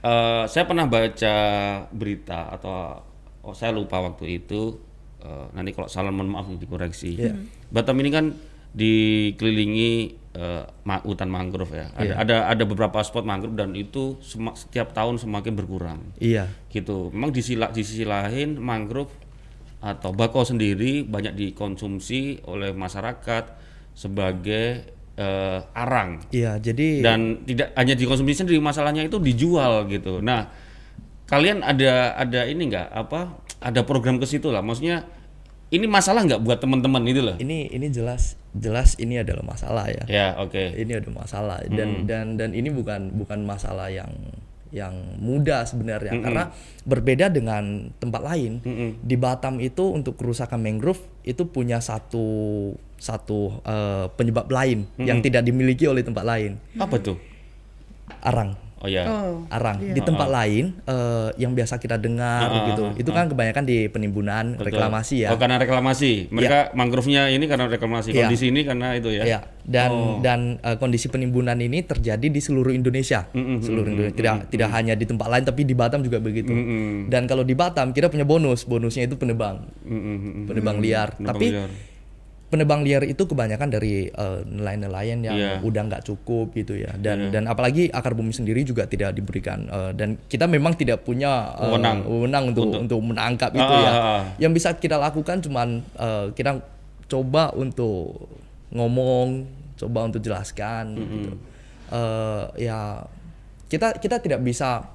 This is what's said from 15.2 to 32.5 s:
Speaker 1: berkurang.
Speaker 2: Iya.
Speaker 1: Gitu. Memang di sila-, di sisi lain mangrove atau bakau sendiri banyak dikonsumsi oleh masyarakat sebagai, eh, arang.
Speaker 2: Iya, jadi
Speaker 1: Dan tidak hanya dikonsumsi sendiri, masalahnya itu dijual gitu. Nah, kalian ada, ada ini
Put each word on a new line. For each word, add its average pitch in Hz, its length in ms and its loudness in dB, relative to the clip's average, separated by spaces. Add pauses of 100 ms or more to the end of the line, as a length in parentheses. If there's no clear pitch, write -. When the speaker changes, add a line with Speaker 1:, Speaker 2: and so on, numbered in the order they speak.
Speaker 1:
berkurang. 87 460 -6 (180)
Speaker 2:
Iya. 110 300 0 (200)
Speaker 1:
Gitu. 95 420 -4
Memang 120 200 -2
di 127 100 0
sila-, 113 300 -2
di 113 120 -4
sisi 110 220 -4
lain 113 540 -2
mangrove 117 540 -6 (680)
atau 98 340 -6
bakau 113 300 2
sendiri 117 640 2
banyak 104 280 -4
dikonsumsi 101 1120 -6
oleh 98 280 -6
masyarakat 101 720 -6 (480)
sebagai, 98 720 -2 (480)
eh, 95 460 -2 (120)
arang. 113 580 -2
Speaker 2:
Iya, 117 280 0
jadi 135 440 0
Speaker 1:
Dan 113 420 4
tidak 127 300 -2
hanya 127 180 4
dikonsumsi 135 440 4
sendiri, 175 220 4
masalahnya 151 440 2
itu 160 160 -2
dijual 131 680 4
gitu. 95 340 -4
Nah, 113 280 0 (760)
kalian 175 360 4
ada, 131 540 4
ada 123 300 0
ini 151 220 -2